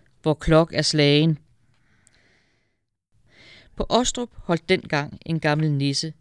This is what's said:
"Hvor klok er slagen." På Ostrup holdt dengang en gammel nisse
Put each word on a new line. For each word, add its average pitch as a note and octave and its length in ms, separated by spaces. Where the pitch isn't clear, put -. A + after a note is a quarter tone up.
"Hvor D#3 120
klok D#3+ 400
er D#3 80
slagen." D3+ 560
På - 120
Ostrup B3 460
holdt - 340
dengang D3+ 580
en D#3+ 140
gammel D3+ 320
nisse C#3+ 480